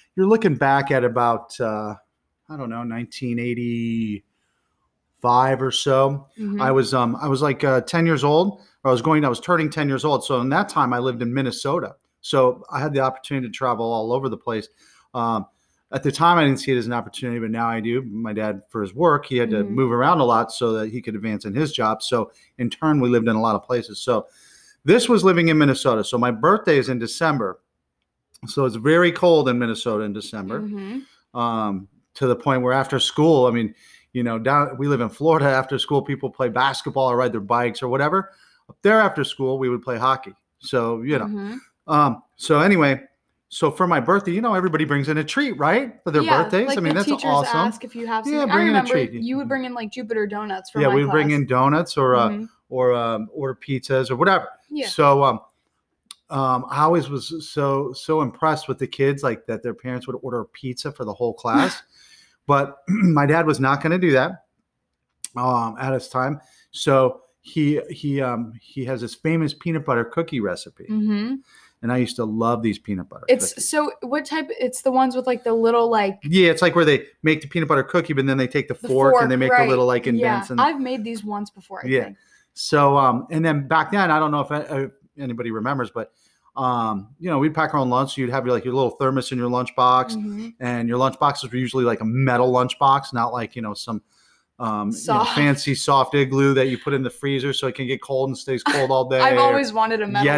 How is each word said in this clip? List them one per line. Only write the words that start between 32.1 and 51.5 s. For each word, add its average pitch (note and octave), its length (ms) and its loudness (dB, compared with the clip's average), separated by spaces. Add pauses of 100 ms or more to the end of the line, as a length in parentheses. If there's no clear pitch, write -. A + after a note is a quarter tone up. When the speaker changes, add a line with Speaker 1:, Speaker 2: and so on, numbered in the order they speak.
Speaker 1:
to C3+ 140 -2
the B2 80 4
point C3 260 0
where B2 120 0
after C3+ 260 0
school, D3 480 4
I A#2 40 4
mean, A2+ 220 -2 (400)
you B2 100 -4
know, A#2 160 -2
down, C3+ 380 0
we C#3 100 -4
live C3+ 140 0
in A2 80 -2
Florida. D3+ 380 2
After C3 320 0
school, C#3 220 0
people C3+ 280 -6
play B2+ 200 -4
basketball C3 600 0
or A#2+ 60 0
ride B2 160 0
their G#2+ 80 -6
bikes A#2+ 400 -2
or C3 80 -4
whatever. D#3 420 0 (380)
Up - 120 -20
there G#3+ 200 4
after F3+ 220 0
school, C3+ 340 -2
we C3 120 0
would B2 120 -2
play A#2+ 160 -6
hockey. C3 360 -2 (260)
So, A#2 420 -2
you C#3 160 -2
know. G#2+ 80 -2
Speaker 2:
Mm-hmm. G#2 300 -8 (320)
Speaker 1:
Um, D3 340 2 (140)
so D3 240 2
anyway, D3+ 420 4 (480)
so D3+ 220 0
for F3+ 160 0
my E3 120 2
birthday, F#3 320 0
you G3 100 -2
know, A#3 120 0
everybody E3 320 0
brings C#3+ 240 0
in D3+ 80 0
a D#3 60 -2
treat, C4 340 -2
right? G#3+ 460 0
For E3 80 -4
their D3+ 100 4
Speaker 2:
Yeah, D4+ 220 2
Speaker 1:
birthdays. G3+ 240 0
Speaker 2:
like, C#4 100 -2
Speaker 1:
I F#3+ 40 -2
mean, D#3 120 0
Speaker 2:
the F3+ 60 2
Speaker 1:
that's G3+ 80 0
Speaker 2:
teachers - 180 -2
Speaker 1:
awesome. C#3+ 320 2
Speaker 2:
ask G#3+ 260 -2
if A#3 120 -16
you A#3 120 -8
have A3+ 200 -4
Speaker 1:
Yeah, D4 140 -2
Speaker 2:
something. C4 100 0
I - 20 0
Speaker 1:
bring D#4+ 140 2
in D#4 80 2
a - 40 4
Speaker 2:
remember B3 140 -2
Speaker 1:
treat. - 200 0
Speaker 2:
you A#3+ 240 -6
would C4+ 100 -6
bring C4 180 -4
in, B3 80 -10
like, A3+ 180 -8
Jupiter A3 360 -4
donuts G#3 420 -8
for D3 120 -2
Speaker 1:
Yeah, C#3 80 4
Speaker 2:
my C3 60 2
Speaker 1:
we C#3+ 100 4
would C#3 60 -2
bring D3 180 2
Speaker 2:
class. D3 100 2
Speaker 1:
in B2+ 80 -2
donuts C#3 500 2